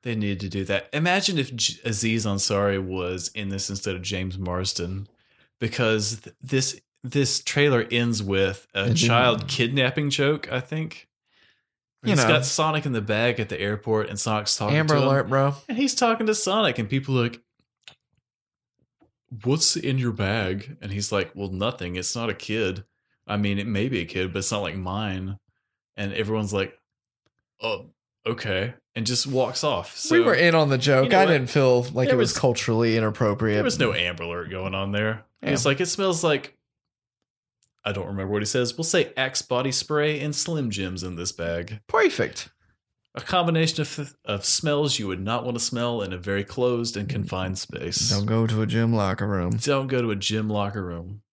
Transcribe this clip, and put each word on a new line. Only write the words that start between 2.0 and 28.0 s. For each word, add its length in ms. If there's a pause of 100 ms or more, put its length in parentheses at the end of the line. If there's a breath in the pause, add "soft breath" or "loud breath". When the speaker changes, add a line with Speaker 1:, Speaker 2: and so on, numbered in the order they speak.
Speaker 1:
Ansari 580
was 520
in 140
this 200
instead 260
of 60
James 360
Marsden, 720 (520)
because 640
th-, 200
this, 400 (220)
this 400
trailer 480
ends 320
with 500
a 100
Speaker 2:
It 20
didn't. 120
Speaker 1:
child 520
kidnapping 600
joke, 420
I 100
think. 480 (920)
Speaker 2:
You 100
Speaker 1:
He's 120
Speaker 2:
know. 60
Speaker 1:
got 160
Sonic 400
in 80
the 80
bag 400
at 80
the 100
airport, 500
and 80
Sonic's 380
talking 220
Speaker 2:
Amber 180
Speaker 1:
to 60
him. 60
Speaker 2:
Alert, 200
bro. 280 (120)
Speaker 1:
And 100
he's 160
talking 340
to 60
Sonic, 460
and 100
people 300
are 40
like, 180 (2000)
"What's 320
in 220
your 140
bag?" 680
And 100
he's 200
like, 240
"Well, 140
nothing. 460
It's 200
not 140
a 40
kid. 500 (440)
I 100
mean, 220
it 80
may 220
be 100
a 60
kid, 280
but 60
it's 120
not 100
like 140
mine." 600 (600)
And 160
everyone's 400
like, 240 (840)
"Oh, 260 (380)